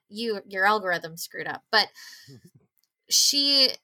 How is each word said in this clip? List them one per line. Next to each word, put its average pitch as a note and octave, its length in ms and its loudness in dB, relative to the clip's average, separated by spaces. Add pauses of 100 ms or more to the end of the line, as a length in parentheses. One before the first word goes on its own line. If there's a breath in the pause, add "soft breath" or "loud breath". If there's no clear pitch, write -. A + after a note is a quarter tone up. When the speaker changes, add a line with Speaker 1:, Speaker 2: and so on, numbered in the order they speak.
Speaker 1:
You, G#3+ 380 -4
your F#3+ 180 0
algorithm F3 520 0
screwed D#3+ 300 -10
up." - 240 -10
But G#3+ 160 4 (400 loud breath)
Speaker 2:
<laughs> - 800 -20
Speaker 1:
she, C#4 600 2 (140)